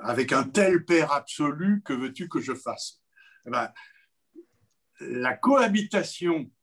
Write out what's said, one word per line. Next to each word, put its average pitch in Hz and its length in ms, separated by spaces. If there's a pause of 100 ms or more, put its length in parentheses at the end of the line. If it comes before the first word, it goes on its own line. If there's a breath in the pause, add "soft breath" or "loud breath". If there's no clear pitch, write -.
avec 123 300
un 135 100
tel 185 420
père 156 280
absolu, 156 720
que 143 100
veux-tu 131 340
que 151 120
je 127 120
fasse ? - 480 (460 soft breath)
Eh 120 40
ben, 120 220 (1300 loud breath)
la 123 340
cohabitation 202 1160 (120)